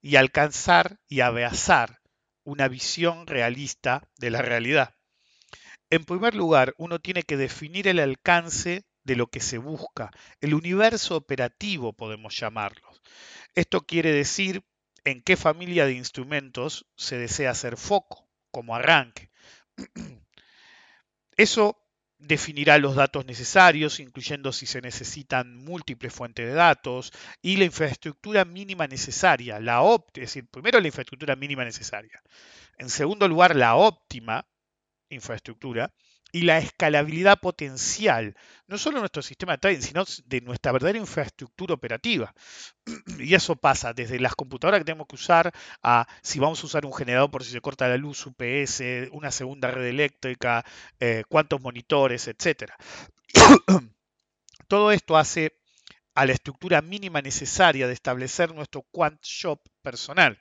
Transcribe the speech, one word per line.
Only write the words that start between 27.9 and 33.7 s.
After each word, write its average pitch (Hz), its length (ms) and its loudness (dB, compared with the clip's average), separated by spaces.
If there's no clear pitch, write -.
mínima 180 420 -8
necesaria, 123 760 0
la 117 200 2
opt-, 214 360 2
es 131 60 -12
decir, 120 260 -14
primero 214 320 0
la 165 60 -4
infraestructura 135 500 -6
mínima 139 260 -8
necesaria, 110 580 -12
en 123 120 -16
segundo 185 400 0
lugar 170 260 6
la 120 200 6